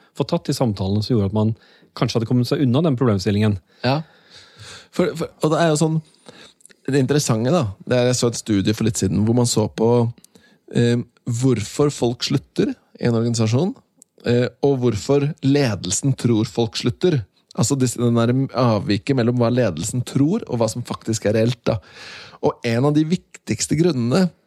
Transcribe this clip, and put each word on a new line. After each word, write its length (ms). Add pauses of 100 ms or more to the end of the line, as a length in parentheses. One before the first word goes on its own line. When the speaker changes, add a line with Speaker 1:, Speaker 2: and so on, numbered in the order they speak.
(140)
Speaker 1:
få 160
tatt 160
de 80
samtalene 480
som 140
gjorde 160
at 80
man 160 (420)
kanskje 220
hadde 100
kommet 200
seg 120
unna 240
den 160
problemstillingen. 560 (240)
Speaker 2:
Ja. 200 (920)
For, 240
for, 240
og 140
det 80
er 100
jo 80
sånn, 160 (880)
det 160
interessante 540
da, 80 (260)
det 80
er, 140
jeg 100
så 80
et 80
studie 400
for 80
litt 160
siden, 240
hvor 160
man 80
så 240
på, 160 (880)
eh, 220 (420)
hvorfor 540
folk 320
slutter 460 (260)
i 100
en 80
organisasjon, 540 (580)
eh, 160 (160)
og 220
hvorfor 480 (100)
ledelsen 800
tror 260
folk 320
slutter. 440 (320)
Altså 240
disse, 240
den 160
der 160 (240)
avviket 580
mellom 220
hva 160
ledelsen 500
tror, 460
og 100
hva 100
som 140
faktisk 460
er 80
reelt 260
da. 140 (640)
Og 240
en 260
av 60
de 100
viktigste 720
grunnene 480 (220)